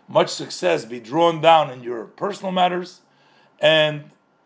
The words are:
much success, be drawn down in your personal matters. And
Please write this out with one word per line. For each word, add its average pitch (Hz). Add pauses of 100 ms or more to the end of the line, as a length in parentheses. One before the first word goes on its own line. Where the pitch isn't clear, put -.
much 170
success, 156
be 120
drawn 160
down 156
in 127
your 117
personal 190
matters. 180 (600)
And 151 (360)